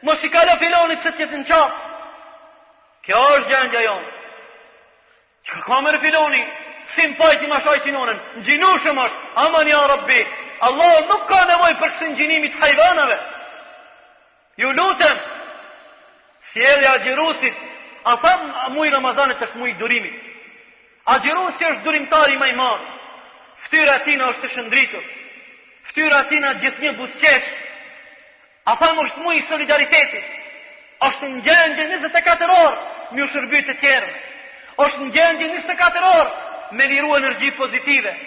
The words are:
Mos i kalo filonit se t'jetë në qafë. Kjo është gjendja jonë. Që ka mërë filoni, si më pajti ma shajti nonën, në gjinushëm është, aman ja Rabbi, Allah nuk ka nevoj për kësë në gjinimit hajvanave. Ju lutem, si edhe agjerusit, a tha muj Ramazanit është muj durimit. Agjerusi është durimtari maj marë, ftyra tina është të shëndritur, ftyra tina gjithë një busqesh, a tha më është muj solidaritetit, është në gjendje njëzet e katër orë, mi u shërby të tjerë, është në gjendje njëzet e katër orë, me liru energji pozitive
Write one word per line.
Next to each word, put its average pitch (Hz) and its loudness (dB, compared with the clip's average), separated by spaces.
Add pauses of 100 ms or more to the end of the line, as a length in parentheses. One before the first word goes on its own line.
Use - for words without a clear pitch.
Mos 311 0
i 311 -4
kalo 330 4
filonit 339 2
se 330 -2
t'jetë 302 -8
në - -12
qafë. 320 2 (1300)
Kjo 220 2 (140)
është 247 -2
gjendja 247 0
jonë. 190 -6 (1300)
Që - -12
ka 254 2
mërë 302 0
filoni, 302 2 (520)
si 330 2
më 285 -8
pajti 302 4
ma 285 0
shajti 285 0
nonën, 233 -4 (160)
në 220 -14
gjinushëm 302 2
është, 226 -4 (200)
aman 311 4
ja 294 4
Rabbi, 262 2 (480)
Allah 330 6 (160)
nuk 415 0
ka 381 4
nevoj 349 4
për 320 -2
kësë 320 -8
në 262 -10
gjinimit 302 -2
hajvanave. 294 2 (1400)
Ju 262 0
lutem, 320 2 (1300)
si 220 -2
edhe 277 6
agjerusit, 262 -2 (400)
a 240 2
tha 349 6 (400)
muj 302 0
Ramazanit 262 0
është 233 -10
muj 240 -6
durimit. 226 -6 (840)
Agjerusi 311 -2
është 208 -6
durimtari 294 2
maj 269 0
marë, 247 -4 (680)
ftyra 294 2
tina 269 0
është - -8
të 262 -10
shëndritur, 233 -2 (840)
ftyra 294 2
tina 285 0
gjithë 254 -4
një 294 -2
busqesh, 262 0 (1120)
a 220 2
tha 330 2
më 311 0
është - -10
muj 330 0
solidaritetit, 294 0 (760)
është 269 -6
në 247 -10
gjendje 311 4
njëzet 311 -2
e 339 0
katër 339 2
orë, 330 4 (300)
mi 262 -4
u 277 -4
shërby 285 -2
të 277 -6
tjerë, 262 0 (760)
është 277 -4
në 247 -10
gjendje 320 2
njëzet 349 -6
e 349 -8
katër 349 2
orë, - 4 (380)
me 254 0
liru 285 0
energji 262 -2
pozitive 254 -2 (140)